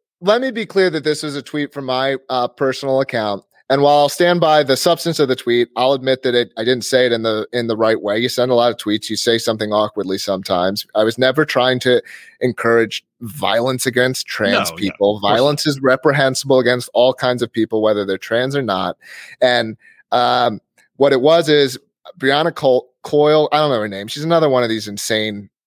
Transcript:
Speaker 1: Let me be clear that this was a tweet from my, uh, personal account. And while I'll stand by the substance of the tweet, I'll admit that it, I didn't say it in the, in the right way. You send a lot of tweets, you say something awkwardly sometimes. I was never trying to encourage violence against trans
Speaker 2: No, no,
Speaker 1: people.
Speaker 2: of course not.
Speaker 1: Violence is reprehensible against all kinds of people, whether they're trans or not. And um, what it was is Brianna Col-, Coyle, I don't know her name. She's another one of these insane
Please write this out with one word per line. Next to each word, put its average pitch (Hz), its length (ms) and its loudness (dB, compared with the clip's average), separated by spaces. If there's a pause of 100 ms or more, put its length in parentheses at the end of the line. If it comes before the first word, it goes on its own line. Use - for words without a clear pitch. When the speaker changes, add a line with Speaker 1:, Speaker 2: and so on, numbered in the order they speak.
(200)
Speaker 1:
Let 208 200 2
me 262 120 -4
be 220 120 -6
clear 185 260 0
that 156 120 -4
this 151 220 -2
was 147 100 -8
a 143 80 -8
tweet 147 320 -8
from 139 120 -10
my, 131 320 -2 (100)
uh, 127 180 0
personal 135 540 -2
account. 107 420 -4 (260)
And 139 140 2
while 143 160 6
I'll 143 100 4
stand 175 320 2
by 156 220 4
the 135 140 0
substance 170 420 0
of 147 80 2
the 127 80 0
tweet, 120 420 0
I'll 127 160 2
admit 131 300 -2
that 123 140 0
it, 120 200 0
I 113 60 -4
didn't 120 220 0
say 127 220 2
it 120 40 0
in 113 120 0
the, 110 300 -2
in 120 140 -2
the 113 100 -2
right 110 240 2
way. 104 200 -2
You 123 80 0
send 123 240 0
a - 20 4
lot 120 160 4
of 110 60 -4
tweets, 107 340 -4
you 107 60 -6
say 113 220 0
something 107 340 -2
awkwardly 101 460 -2
sometimes. 95 760 -4
I 107 80 2
was 113 160 -2
never 131 260 0
trying 127 360 0
to 123 200 2 (400)
encourage 117 640 0 (180)
violence 117 640 -2
against 127 420 0
trans 101 420 -2
Speaker 2:
No, 82 60 -12
no, - 0 -
Speaker 1:
people. 101 400 -2
Speaker 2:
of 101 60 -14
course 101 80 2
not. 107 60 2
Speaker 1:
Violence 143 300 0
is 139 140 -2
reprehensible 135 800 2
against 123 340 0
all 123 180 4
kinds 127 300 -2
of 117 100 -4
people, 110 300 -2
whether 104 220 0
they're 95 140 -4
trans 127 360 -4
or 139 80 -2
not. 92 340 -4 (440)
And 120 360 0 (380)
um, 123 460 0 (360)
what 139 160 2
it 131 80 2
was 156 300 4
is 139 280 2 (400)
Brianna 147 360 0
Col-, 127 340 0 (140)
Coyle, 151 500 2
I 147 60 2
don't 151 120 0
know 117 100 0
her 107 80 -4
name. 101 200 -10
She's 147 160 -10
another 160 240 2
one 127 140 2
of 117 80 0
these 107 180 -4
insane 104 640 -6 (160)